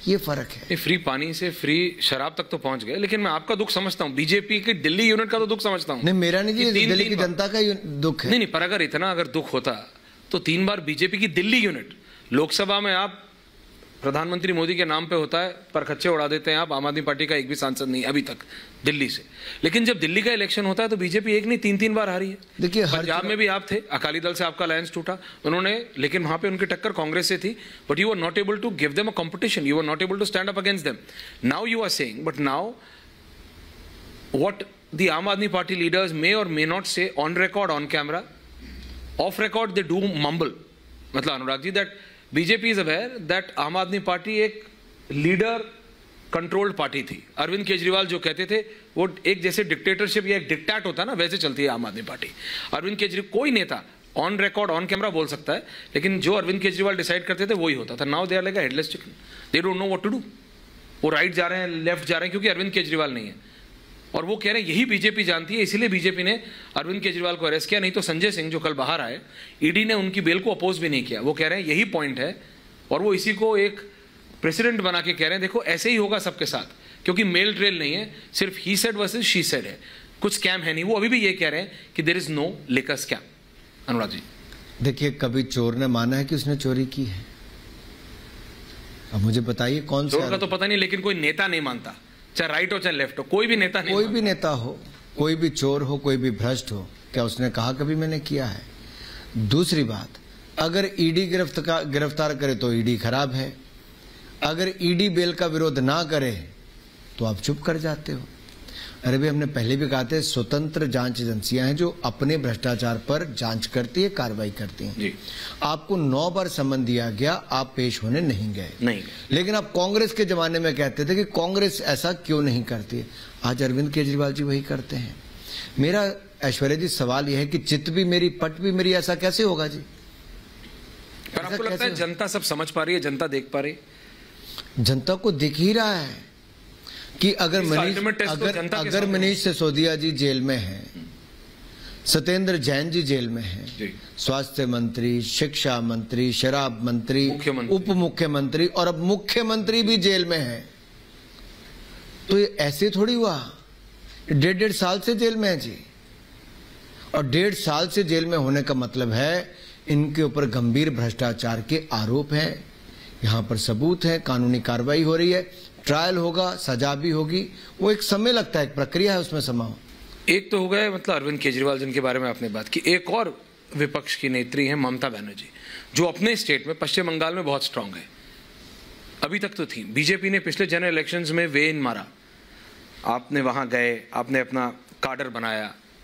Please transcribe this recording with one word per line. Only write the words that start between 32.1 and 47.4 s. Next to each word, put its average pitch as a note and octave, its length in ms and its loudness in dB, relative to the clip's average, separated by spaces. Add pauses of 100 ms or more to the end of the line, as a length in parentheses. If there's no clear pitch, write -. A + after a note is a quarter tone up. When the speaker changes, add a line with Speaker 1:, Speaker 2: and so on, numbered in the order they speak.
Speaker 2:
but C3 160 -4
now D3 260 -2 (1700)
what F#3+ 200 2 (440)
the F#3 120 4
Aam F#3+ 240 2
Aadmi G3+ 140 0
Party F3+ 260 -2
leaders F3 340 2 (140)
may G#3 200 4
or F#3 40 -2 (100)
may D#3 160 2
not F#3+ 100 -2
say F3+ 260 0 (100)
on E3 180 0
record, F#3 340 2
on D3 240 -2
camera, D3+ 260 -2 (1000)
off F#3+ 180 0
record A3 280 0
they F#3 200 -2
do F3+ 140 2 (240)
mumble। D3+ 260 0 (640)
मतलब C#3 180 0
अनुराग C3 280 -2
जी, F#3 100 -6
that G3 140 2 (480)
बीजेपी G3+ 400 4
is G3 60 2
aware F#3 480 -2
that F#3 140 2 (160)
Aam D#3 200 0
Aadmi F#3 220 0
Party F#3 320 -2
एक G#3+ 320 0 (480)
leader F#3 460 2 (760)
controlled F3+ 400 0
party C#3 300 -2
थी। - 240 -12 (100)
Arvind F3 280 0